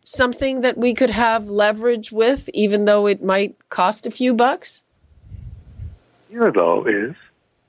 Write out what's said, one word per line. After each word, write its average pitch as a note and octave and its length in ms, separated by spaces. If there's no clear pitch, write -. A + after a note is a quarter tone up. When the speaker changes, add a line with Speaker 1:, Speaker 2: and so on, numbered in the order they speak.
Speaker 1:
something C4 580
that B3 160
we A#3+ 160
could A#3+ 160
have A3+ 400
leverage G#3+ 640
with, A#3 420
even G#3 320
though G#3 200
it G3+ 160
might F#3+ 340
cost G3+ 380
a A#3 40
few B3+ 220
bucks? B3 500
Speaker 2:
Here, A3+ 200
though, F#2 360
is A2 280